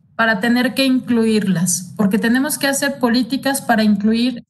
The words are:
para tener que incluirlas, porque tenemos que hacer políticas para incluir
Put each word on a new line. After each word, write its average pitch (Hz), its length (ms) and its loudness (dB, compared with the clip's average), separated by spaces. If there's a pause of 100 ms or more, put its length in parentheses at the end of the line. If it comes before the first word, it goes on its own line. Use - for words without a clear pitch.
(180)
para 226 220 0
tener 240 340 0
que 269 100 0
incluirlas, 226 1120 0
porque 208 220 2
tenemos 254 400 0
que - 80 -4
hacer 277 320 -2
políticas 262 640 -2
para 220 220 2
incluir 220 680 0